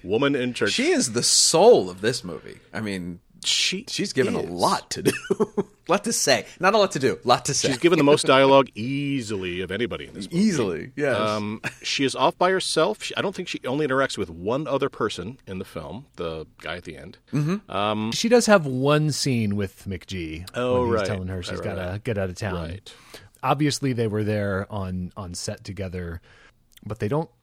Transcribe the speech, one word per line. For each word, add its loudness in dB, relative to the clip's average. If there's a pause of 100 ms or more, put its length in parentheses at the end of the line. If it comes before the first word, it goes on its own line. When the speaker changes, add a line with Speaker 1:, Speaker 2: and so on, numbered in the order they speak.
Speaker 1:
woman 0
in -2
church. 0
Speaker 2:
She 2
is 0
the -2
soul 6
of -12
this -2
movie. -12 (140)
I -6
mean, -6 (240)
Speaker 1:
She -2
Speaker 2:
she's -4
given 2
a -2
Speaker 1:
is. -6
Speaker 2:
lot 0
to -8
do. 4 (160)
<laughs> -2 (220)
Lot 2
to -2
say. 2 (140)
Not 2
a 4
lot 4
to -2
do. 2
Lot 4
to -2
say. 0
Speaker 1:
She's 0
given 4
the 4
most 6
dialogue 8
easily -4
of -4
anybody -4
in -20
this -10
movie. 2
Speaker 2:
Easily, 0
yes. 0
Speaker 1:
Um, -2 (220)
she -2
is 0
off 2
by 4
herself. 0
She, -8
I -2
don't -4
think -10
she -8
only -2
interacts 0
with -4
one -4
other 0
person -6 (100)
in -8
the -8
film, -12
the -8 (160)
guy -8
at -14
the -12
end. -18 (140)
Speaker 2:
Mm-hmm. -2
Speaker 1:
Um, -2
Speaker 3:
She -2
does 4
have 6
one 2
scene 0
with -6
McGee -8
Speaker 1:
Oh, 2
Speaker 3:
when 2
he's 2
Speaker 1:
right. -2
Speaker 3:
telling -4
her -6
Speaker 1:
Right, -8
Speaker 3:
she's -8
Speaker 1:
right, -8 (120)
Speaker 3:
gotta -6
Speaker 1:
right. -8
Speaker 3:
get -2
out -2
of -8
town. -4 (140)
Speaker 1:
Right. -12 (480)
Speaker 3:
Obviously, 0
they 0
were -2
there -2
on, -6
on -10
set -10
together, -8 (680)
but -10
they -2
don't -2 (120)